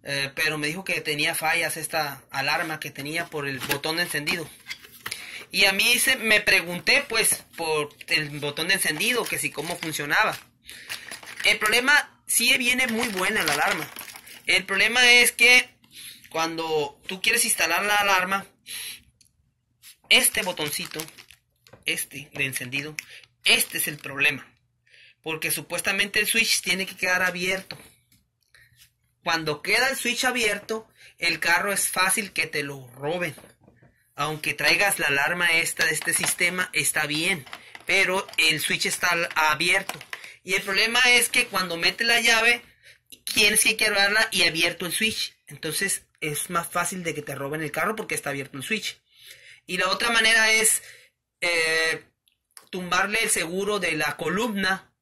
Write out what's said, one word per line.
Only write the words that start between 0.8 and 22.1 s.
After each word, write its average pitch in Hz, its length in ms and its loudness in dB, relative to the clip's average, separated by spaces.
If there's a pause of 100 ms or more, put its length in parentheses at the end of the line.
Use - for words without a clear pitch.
que 170 180 -4
tenía 151 340 -2
fallas 160 420 0
esta 151 540 -4
alarma 151 480 -2
que 151 100 -8
tenía 156 380 -6
por 143 200 -6
el 135 120 -6
botón 143 380 -2
de 175 60 0
encendido. 160 460 -4 (1000)
Y 196 140 2
a 196 80 4
mí 233 260 2
se, 262 160 2
me 214 260 2
pregunté, 190 680 2
pues, 220 340 0 (140)
por 156 320 0 (180)
el 151 320 -2
botón 147 280 -4
de 190 80 2
encendido, 190 500 0
que 147 140 -6
si 139 120 -4
cómo 165 260 -6
funcionaba. 160 600 -2 (1040)
El 208 140 2
problema, 247 720 2
sí 247 300 2
viene 254 300 0
muy 226 220 -2
buena 190 340 0
la 147 100 2
alarma. 160 340 0 (580)
El 185 200 2
problema 220 460 4
es 240 200 8
que 240 380 6 (600)
cuando 160 800 -2
tú 190 140 -8
quieres 226 240 2
instalar 180 380 0
la 208 120 2
alarma, 196 500 2 (1600)
este 226 340 4
botoncito, 160 600 -4 (840)
este 151 480 -6